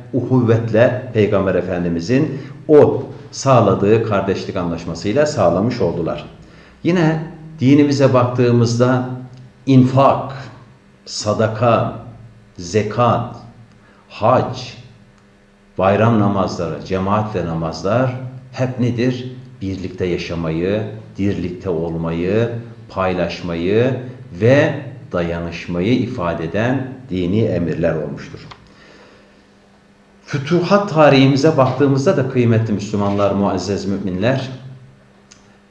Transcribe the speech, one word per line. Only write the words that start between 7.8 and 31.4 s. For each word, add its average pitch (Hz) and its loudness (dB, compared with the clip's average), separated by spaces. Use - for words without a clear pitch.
baktığımızda 120 2
infak, 131 4
sadaka, 107 0
zekat, 104 0
hac, 117 0
bayram 104 4
namazları, 90 -2
cemaatle 95 -2
namazlar 82 -2
hep 127 -4
nedir? 123 -2
Birlikte 92 -6
yaşamayı, 85 -2
dirlikte 90 -4
olmayı, 85 -2
paylaşmayı 92 -2
ve 143 4
dayanışmayı 87 -2
ifade 85 -2
eden 120 -2
dini 92 0
emirler 82 0
olmuştur. 73 -10
Fütuhat 175 0
tarihimize 139 6